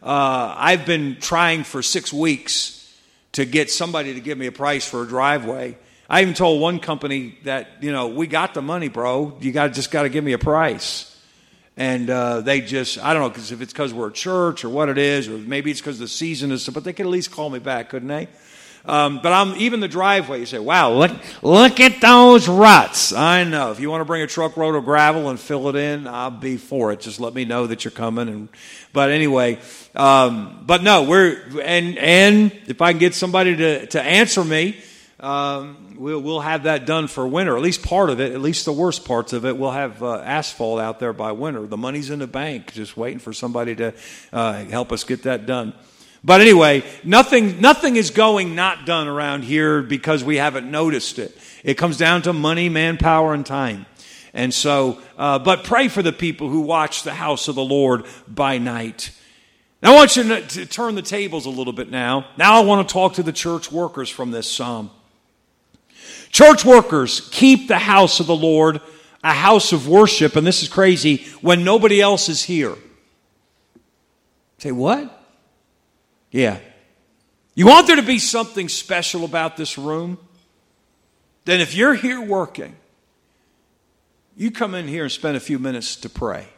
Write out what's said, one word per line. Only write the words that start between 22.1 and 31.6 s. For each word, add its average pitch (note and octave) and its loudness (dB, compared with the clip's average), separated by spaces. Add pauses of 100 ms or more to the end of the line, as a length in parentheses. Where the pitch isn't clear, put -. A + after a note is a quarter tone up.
ruts." F#3 6
I E3 2
know. D3+ -4
If G#2+ -10
you C#3+ -6
wanna D#3+ -6
bring D#3+ -4
a D3+ -6
truckload D#3+ -4
of C3 -4
gravel D3+ 2
and B2+ -8
fill C#3+ -6
it C#3 -4
in, D3 -6
I'll B2 -10
be B2 -8
for A#2 -4
it. G#2 -6
Just G#2+ -14
let A#2+ -8
me B2+ -6
know A#2+ -4
that A2+ -8
you're A2+ -8
coming. A#2 -6
And, G#2+ -14 (460)
but C#3 2
anyway, C3 0 (360)
um, C3 4
but F3 2
no, F#3+ 4
we're, D3+ 2